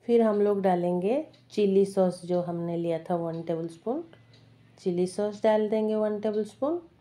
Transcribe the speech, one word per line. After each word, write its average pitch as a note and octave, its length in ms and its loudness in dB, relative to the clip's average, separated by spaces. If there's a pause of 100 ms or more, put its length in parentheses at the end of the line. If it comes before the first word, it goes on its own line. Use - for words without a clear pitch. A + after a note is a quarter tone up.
फिर A#3 200 4
हम G#3 200 2
लोग G3+ 180 2
डालेंगे F3+ 720 0 (180)
चिली G3 360 4
सॉस, F#3 380 0
जो F3 180 0
हमने E3+ 340 -4
लिया E3+ 220 -2
था E3 160 -4
वन E3 280 -6
टेबलस्पून, E3+ 680 -6 (680)
चिली F3+ 280 -2
सॉस G#3 360 -6
डाल G#3+ 260 4
देंगे G#3+ 260 0
वन G#3+ 260 -2
टेबलस्पून। A3 680 -4 (120)